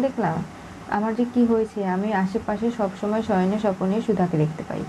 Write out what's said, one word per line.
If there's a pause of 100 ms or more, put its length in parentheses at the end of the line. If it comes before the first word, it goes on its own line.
দেখলাম, (520)
আমার
যে
কি
হয়েছে?
আমি
আশেপাশে
সবসময়
শয়নে
স্বপনে
সুধাকে
দেখতে
পাই,